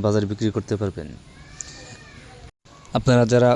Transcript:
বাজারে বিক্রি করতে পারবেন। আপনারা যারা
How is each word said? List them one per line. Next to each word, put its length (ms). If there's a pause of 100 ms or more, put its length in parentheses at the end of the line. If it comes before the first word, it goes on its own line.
বাজারে 260
বিক্রি 240
করতে 260
পারবেন। 260 (1900)
আপনারা 260 (100)
যারা 220